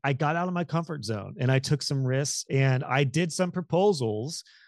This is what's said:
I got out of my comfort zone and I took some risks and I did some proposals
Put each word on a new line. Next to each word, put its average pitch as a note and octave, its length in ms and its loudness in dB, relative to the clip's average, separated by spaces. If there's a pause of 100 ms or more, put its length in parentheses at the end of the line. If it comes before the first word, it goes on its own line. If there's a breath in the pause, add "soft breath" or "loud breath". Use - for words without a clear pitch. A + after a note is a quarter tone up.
I C#3 80 2
got D3+ 240 0
out F3+ 120 -2
of F3+ 60 -4
my F3 100 -2
comfort D#3 420 -4
zone G2 340 -6
and B2+ 100 2
I C3 80 6
took C#3 220 0
some C3+ 240 -2
risks C3 460 -2
and C3+ 340 4
I C3+ 200 2
did D#3 280 0
some F3+ 180 0
proposals D#3+ 920 0 (240 soft breath)